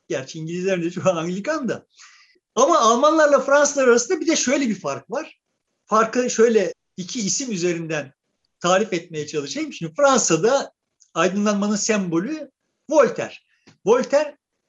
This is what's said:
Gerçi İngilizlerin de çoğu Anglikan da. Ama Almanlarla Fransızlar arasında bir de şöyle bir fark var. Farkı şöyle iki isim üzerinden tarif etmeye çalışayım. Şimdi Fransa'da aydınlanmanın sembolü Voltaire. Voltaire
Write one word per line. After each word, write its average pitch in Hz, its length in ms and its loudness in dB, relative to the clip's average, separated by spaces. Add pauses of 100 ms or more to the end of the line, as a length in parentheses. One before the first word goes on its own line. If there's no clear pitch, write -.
Gerçi 147 320 -8
İngilizlerin 180 420 -4
de 170 100 -4
çoğu 180 180 -2
Anglikan 190 600 -4
da. 120 160 -8 (720)
Ama 294 240 4
Almanlarla 285 600 4
Fransızlar 277 480 2
arasında 247 320 2
bir 311 80 -6
de 311 80 2
şöyle 262 340 0
bir 196 100 -4
fark 139 320 -8
var. 302 300 -10 (440)
Farkı 220 440 0
şöyle 220 440 2 (240)
iki 180 220 -10
isim 226 320 -6
üzerinden 165 640 -4 (460)
tarif 190 340 2
etmeye 156 340 -8
çalışayım. 160 460 -8
Şimdi 160 220 -12
Fransa'da 254 760 2 (420)
aydınlanmanın 202 640 0
sembolü 208 760 -4 (380)
Voltaire. 208 440 2 (520)
Voltaire 269 520 0 (320)